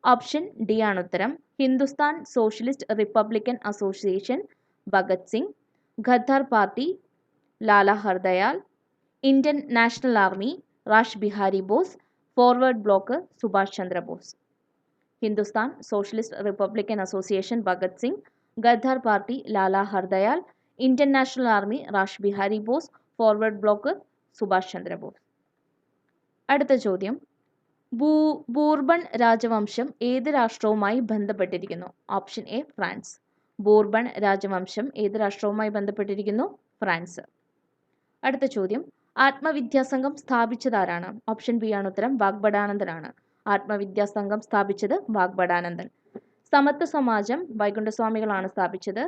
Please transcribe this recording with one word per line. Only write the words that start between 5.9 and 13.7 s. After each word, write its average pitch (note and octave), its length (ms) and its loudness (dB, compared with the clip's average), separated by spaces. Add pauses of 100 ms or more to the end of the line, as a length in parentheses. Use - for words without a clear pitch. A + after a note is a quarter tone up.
ഖദ്ദാർ B3 440 4
പാർട്ടി A3+ 360 2 (760)
ലാല G3+ 300 6 (120)
ഹർദയാൽ, F#3+ 540 2 (680)
ഇന്ത്യൻ C4+ 340 4 (200)
നാഷണൽ A#3 480 2
ആർമി F#3+ 260 -2 (400)
റാഷ് A3+ 260 4
ബിഹാരി G3 520 0
ബോസ്, D#4 260 2 (420)
ഫോർവേഡ് B3 480 6
ബ്ലോക്ക് G3+ 320 2 (240)
സുഭാഷ് G3 360 0